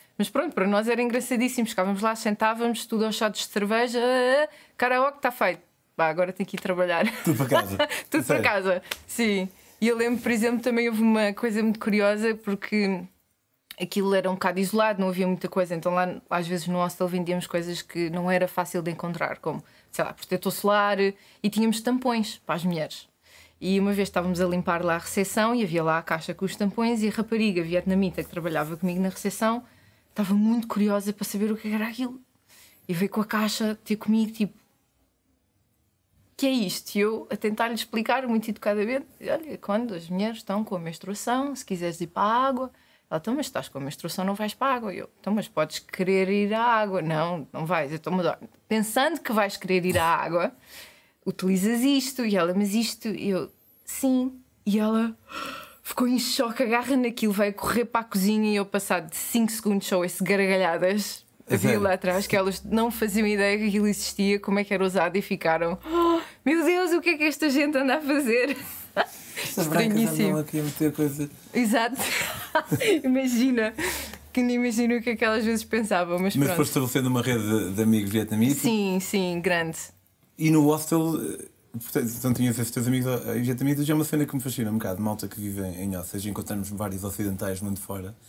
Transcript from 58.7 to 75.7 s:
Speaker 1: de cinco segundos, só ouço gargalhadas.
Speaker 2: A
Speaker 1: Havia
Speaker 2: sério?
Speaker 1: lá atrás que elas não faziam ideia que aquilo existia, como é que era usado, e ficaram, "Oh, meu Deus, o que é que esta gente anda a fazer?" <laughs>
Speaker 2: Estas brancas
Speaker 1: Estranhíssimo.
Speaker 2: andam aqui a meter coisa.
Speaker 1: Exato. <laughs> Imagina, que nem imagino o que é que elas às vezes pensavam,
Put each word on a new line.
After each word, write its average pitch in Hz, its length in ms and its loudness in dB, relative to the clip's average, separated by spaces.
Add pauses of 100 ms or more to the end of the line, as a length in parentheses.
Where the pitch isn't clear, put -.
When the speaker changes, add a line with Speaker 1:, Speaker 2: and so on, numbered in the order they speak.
Speaker 1:
de - 80 -12
cinco 226 340 0
segundos, 196 360 0
só 185 160 2
ouço 175 200 -4
gargalhadas. 190 1000 2 (260)
Speaker 2:
A - 40 4
Speaker 1:
Havia - 160 4
Speaker 2:
sério? 208 120 2
Speaker 1:
lá 190 120 2
atrás 190 320 0
que 214 100 0
elas 190 260 0
não 226 280 2
faziam 214 360 0
ideia 202 300 4
que 214 120 0
aquilo 208 180 2
existia, 202 520 0
como 202 200 0
é 202 60 0
que 202 100 -2
era 190 100 2
usado, 180 320 2
e 202 60 2
ficaram, 170 560 0 (120)
"Oh, 339 300 4 (240)
meu 320 180 4
Deus, 359 300 2
o 339 80 2
que - 80 0
é 330 80 2
que 302 80 0
esta 311 240 0
gente 285 300 2
anda 262 180 2
a 311 60 -4
fazer?" 262 520 2 (400)
<laughs> 349 140 0 (340)
Speaker 2:
Estas 175 260 -2
brancas 220 280 2
Speaker 1:
Estranhíssimo. 220 320 2
Speaker 2:
andam 151 120 2
aqui 151 200 -4
a - 20 0
meter 147 300 0
coisa. 147 380 -2 (240)
Speaker 1:
Exato. 233 420 2 (580)
<laughs> 320 500 2
Imagina, 254 680 2 (580)
que 254 100 2
nem 247 140 2
imagino 240 400 2
o 226 60 -4
que 247 80 -2
é 226 60 -2
que 233 80 0
elas 220 160 2
às 220 40 0
vezes 220 200 0
pensavam, 180 540 0